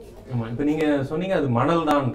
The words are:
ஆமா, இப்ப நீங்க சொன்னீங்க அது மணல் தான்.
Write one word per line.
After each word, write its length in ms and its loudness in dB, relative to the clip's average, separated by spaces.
ஆமா, 160 -2
இப்ப 140 -4
நீங்க 400 2
சொன்னீங்க 320 -2
அது 140 0
மணல் 340 2
தான். 320 2